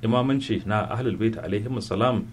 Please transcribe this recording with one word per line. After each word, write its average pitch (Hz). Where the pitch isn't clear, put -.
imamanci 123
na 107
Ahlul 113
Bait 113
alaihi 101
salam 107